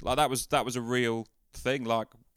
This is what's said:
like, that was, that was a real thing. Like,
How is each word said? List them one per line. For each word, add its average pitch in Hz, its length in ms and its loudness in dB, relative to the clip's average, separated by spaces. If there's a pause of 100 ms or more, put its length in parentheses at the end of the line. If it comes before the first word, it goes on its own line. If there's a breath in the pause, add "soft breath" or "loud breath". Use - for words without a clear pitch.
like, 127 140 0
that 147 120 4
was, 123 200 -4
that 135 160 2
was 123 120 -4
a 127 60 -2
real 117 440 0 (280)
thing. 131 300 -2
Like, 113 240 0 (280)